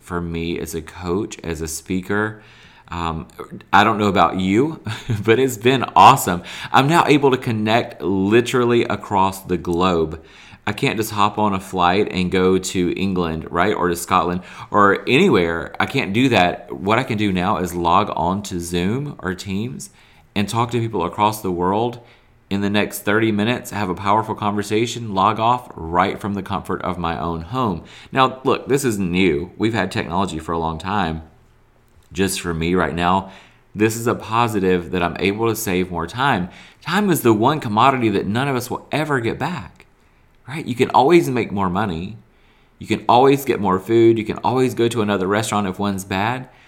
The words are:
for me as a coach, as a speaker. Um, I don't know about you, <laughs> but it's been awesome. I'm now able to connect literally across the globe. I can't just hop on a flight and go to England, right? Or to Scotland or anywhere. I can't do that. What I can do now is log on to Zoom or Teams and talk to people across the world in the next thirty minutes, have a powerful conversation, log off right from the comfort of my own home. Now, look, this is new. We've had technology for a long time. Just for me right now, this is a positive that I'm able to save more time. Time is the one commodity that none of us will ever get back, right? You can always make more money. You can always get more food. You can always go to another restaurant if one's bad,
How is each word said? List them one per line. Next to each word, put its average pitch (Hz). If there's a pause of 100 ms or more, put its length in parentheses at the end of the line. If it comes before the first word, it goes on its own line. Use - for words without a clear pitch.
for 87
me 85
as 82
a 80
coach, 90
as 80
a 80
speaker. 101 (460)
Um, 82 (440)
I 101
don't 107
know 104
about 90
you, 107 (200)
<laughs> 104
but 113
it's 127
been 120 (100)
awesome. 98 (300)
I'm 131
now 165
able 139
to 127
connect 110
literally 120
across 95
the 90
globe. 82 (440)
I 101
can't 107
just 107
hop 104
on 104
a 95
flight 92
and 90
go 92
to 90
England, 87
right? 90
Or 90
to 85
Scotland 87 (280)
or 101
anywhere. 98
I 101
can't 101
do 123
that. 92
What 107
I 131
can 127
do 104
now 92
is 87
log 87
on 92
to 87
Zoom 95
or 95
Teams 180 (460)
and 101
talk 117
to 120
people 110
across 107
the 95
world 98 (500)
in 101
the 101
next 101
thirty 110
minutes, 107
have 101
a 90
powerful 104
conversation, 107
log 101
off 120
right 87
from 101
the 98
comfort 95
of 87
my 82
own 82
home. 98 (260)
Now, 131
look, 120
this 135
is 110
new. 87
We've 110
had 95
technology 87
for 78
a 82
long 80
time. 85 (880)
Just 95
for 87
me 82
right 80
now, 87 (420)
this 110
is 117
a 104
positive 95
that 90
I'm 85
able 104
to 110
save 92
more 82
time. 117 (340)
Time 196
is 156
the 117
one 127
commodity 120
that 98
none 120
of 135
us 113
will -
ever 147
get 113
back, 135 (600)
right? 147
You 120
can 123
always 143
make 120
more 98
money. 95 (640)
You -
can 107
always 135
get -
more 95
food. 113
You 107
can -
always 123
go 117
to 117
another 98
restaurant 104
if 92
one's 98
bad, 107 (200)